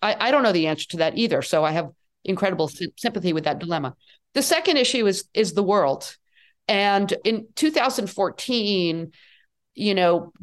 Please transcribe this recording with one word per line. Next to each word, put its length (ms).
I, 260
I 40
don't 120
know 80
the 160
answer 220
to 80
that 200
either. 240
So 220
I 80
have 180
incredible 440
sy-, 200
sympathy 360
with 120
that 140
dilemma. 360
The 80
second 360
issue 300
is, 260
is 200
the 100
world. 520
And 460
in 320
two 160
thousand 360
fourteen, 1080
you 220
know, 480